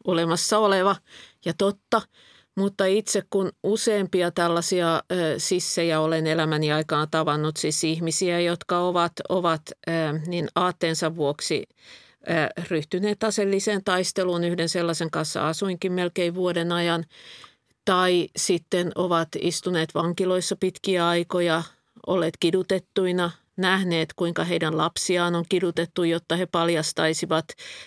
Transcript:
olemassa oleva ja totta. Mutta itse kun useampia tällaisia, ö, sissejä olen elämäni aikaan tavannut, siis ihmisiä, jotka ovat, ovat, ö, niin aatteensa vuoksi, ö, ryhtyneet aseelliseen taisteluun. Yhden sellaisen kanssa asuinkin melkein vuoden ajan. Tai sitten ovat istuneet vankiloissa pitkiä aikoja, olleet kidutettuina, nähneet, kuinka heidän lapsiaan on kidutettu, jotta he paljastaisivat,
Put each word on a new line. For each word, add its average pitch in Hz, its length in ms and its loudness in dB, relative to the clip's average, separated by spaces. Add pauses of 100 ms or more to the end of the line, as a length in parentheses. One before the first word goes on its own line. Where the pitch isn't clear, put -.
olemassa 170 540 2
oleva 196 380 4 (480)
ja 170 140 -2
totta. 202 440 0 (540)
Mutta 196 280 0
itse 202 460 2
kun 196 220 0 (100)
useampia 196 680 2
tällaisia, 170 680 2
ö, 165 420 -2
sissejä 170 640 0
olen 160 260 0
elämäni 156 460 2
aikaan 151 380 0
tavannut, 151 460 0
siis 151 280 -2
ihmisiä, 165 560 0
jotka 175 380 0
ovat, 175 340 2 (160)
ovat, 165 340 2 (260)
ö, 165 40 -2 (340)
niin 175 280 -2
aatteensa 165 600 -2
vuoksi, 147 500 -2 (640)
ö, 165 400 -2
ryhtyneet 190 540 -2
aseelliseen 196 600 0
taisteluun. 180 600 0
Yhden 170 240 0
sellaisen 170 420 -2
kanssa 156 380 -2
asuinkin 180 440 -2
melkein 180 420 -2
vuoden 175 380 0
ajan. 170 320 0 (800)
Tai 180 520 2
sitten 175 580 0
ovat 170 340 0 (120)
istuneet 170 540 -2
vankiloissa 180 640 0
pitkiä 180 520 0
aikoja, 170 540 0 (440)
olleet 170 340 0
kidutettuina, 180 880 0 (260)
nähneet, 185 600 0
kuinka 170 280 -2
heidän 165 320 0
lapsiaan 175 580 0
on 170 140 0
kidutettu, 175 560 0
jotta 165 320 0
he 180 100 0
paljastaisivat, 165 960 0 (420)